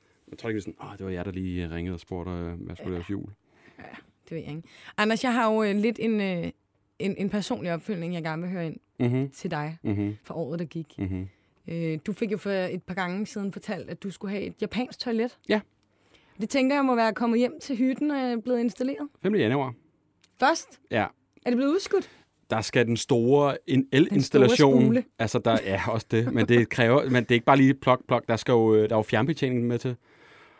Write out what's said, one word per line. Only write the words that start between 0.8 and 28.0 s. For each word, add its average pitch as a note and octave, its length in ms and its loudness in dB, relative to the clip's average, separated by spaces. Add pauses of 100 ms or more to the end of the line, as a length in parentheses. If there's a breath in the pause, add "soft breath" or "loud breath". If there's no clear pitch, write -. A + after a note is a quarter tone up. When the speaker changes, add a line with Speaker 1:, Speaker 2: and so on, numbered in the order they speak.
Speaker 1:
"Åh, G2+ 60 -16
det F#2+ 80 -10
var F#2 60 -6
jer, F2 100 -6
der F#2+ 80 -6
lige F2+ 440 -4
ringede F2 200 -4
og E2+ 60 -10
spurgte, F2+ 320 -8
øh, E2+ 280 -6
hvad F2 160 -12
skulle - 140 -10
Speaker 2:
Ja. F2+ 60 -4
Speaker 1:
laves F2 140 -10
jul." G2 160 -6 (520 soft breath)
Speaker 2:
Ja, - 60 -20 (400)
det - 60 -20
ved E3 80 -8
jeg - 100 -12
ikke. D#3 140 -10 (340 loud breath)
Anders, A3 280 0
jeg B3 100 2
har A3+ 180 2
jo, A3 100 2
øh, G3+ 140 2
lidt A3 240 0
en, A3 200 0
øh, F3+ 240 -2 (540)
en, G3 200 -4
en G3 120 -2
personlig G#3 420 -4
opfølgning, E3+ 420 -6
jeg E3 80 -6
gerne D#3+ 200 -6
vil F3+ 80 -6
høre F3 160 -6
ind D#3 100 -8 (240)
Speaker 1:
Mhm. B2+ 300 0
Speaker 2:
til - 200 -10
dig D#3+ 320 -6
Speaker 1:
Mhm. G#2 420 -2
Speaker 2:
fra - 120 -12
året, E3 220 -6
der F3 60 -6
gik. - 340 -12
Speaker 1:
Mhm. F#2 300 -6 (400)
Speaker 2:
Øh, E3 380 -4
du G#3+ 60 -4
fik G#3 200 -4
jo G#3 60 -2
for G3+ 120 -6
et F#3 320 -4
par F3+ 120 -10
gange F#3+ 320 -4
siden G3 260 -8
fortalt, F#3 380 -10
at F3 120 -12
du G3+ 80 -8
skulle G3 220 -10
have G3+ 120 -6
et F3 160 -10
japansk G#3+ 380 -6
toilet. A#3 400 -4 (100)
Speaker 1:
Ja. G#3 120 2 (800 soft breath)
Speaker 2:
Det A3 80 -4
tænker C4+ 280 2
jeg C#4 80 2
må B3+ 100 2
være A3+ 200 2
kommet A#3 240 0
hjem A#3+ 220 2
til C4+ 160 -6
hytten C4 340 0
og C#4+ 60 -2
er B3 200 -2
blevet A#3 240 -2
installeret. C4+ 480 -4 (140)
Speaker 1:
Femte G#3 160 0
januar. B2+ 360 0 (680)
Speaker 2:
Først? D4+ 400 0 (100)
Speaker 1:
Ja. G#2 160 0 (400)
Speaker 2:
Er B3 40 0
det A#3+ 60 2
blevet C#4 160 2
udskudt? G4 380 -2 (400 soft breath)
Speaker 1:
Der A2 100 0
skal A#2+ 260 2
den A#2 100 0
store C3+ 600 2 (100)
en-, B2+ 140 2
Speaker 2:
Den C3+ 100 -2
store C3 100 4
Speaker 1:
elinstallation. - 840 6
Speaker 2:
spule. A#3 220 4 (140)
Speaker 1:
Altså, A2+ 200 0
der, A2+ 260 2
ja, F#2+ 240 -2
også A2+ 220 -4
det. A#2 220 2
Men A2+ 160 2
det A#2+ 200 6
kræver, B2+ 420 4
men B2 140 4
det - 60 -8
er A#2+ 40 6
ikke A#2 120 2
bare C3+ 100 8
lige C3+ 180 6
plok, B2+ 340 2